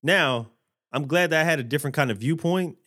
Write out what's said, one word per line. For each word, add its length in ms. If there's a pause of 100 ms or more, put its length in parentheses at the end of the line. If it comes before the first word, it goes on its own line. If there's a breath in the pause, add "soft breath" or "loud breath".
Now, 480 (420)
I'm 140
glad 240
that 100
I 40
had 160
a 40
different 300
kind 160
of 80
viewpoint 580 (100)